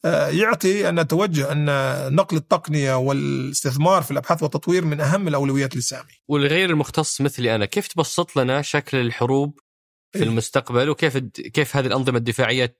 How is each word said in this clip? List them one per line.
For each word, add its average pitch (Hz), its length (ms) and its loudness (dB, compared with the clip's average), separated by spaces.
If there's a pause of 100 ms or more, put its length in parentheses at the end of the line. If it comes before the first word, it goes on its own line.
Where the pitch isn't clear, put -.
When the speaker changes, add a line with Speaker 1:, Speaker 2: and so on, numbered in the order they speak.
Speaker 1:
آه، 147 240 2
يعطي 196 600 2
أن 170 200 0
توجه 160 440 0
أن 147 140 0 (480)
نقل 180 220 2
التقنية 151 580 0
والاستثمار 139 1080 0
في 127 80 -8
الأبحاث 143 320 -2
والتطوير 170 420 0
من 151 160 -2
أهم 170 280 0
الأولويات 139 480 0
لسامي. 127 360 -8 (160)
Speaker 2:
والغير 147 420 2
المختص 151 500 0
مثلي 123 340 0
أنا، 104 100 2
كيف - 240 -4
تبسط - 480 0
لنا 131 260 2
شكل 143 360 -2
الحروب 131 640 0 (520)
في 196 60 -6
Speaker 1:
إيه. 113 60 2
Speaker 2:
المستقبل، 120 680 0
وكيف 143 260 0
الد-، 127 240 -6
كيف 139 360 -2
هذه 135 100 2
الأنظمة 127 320 0
الدفاعية 120 600 0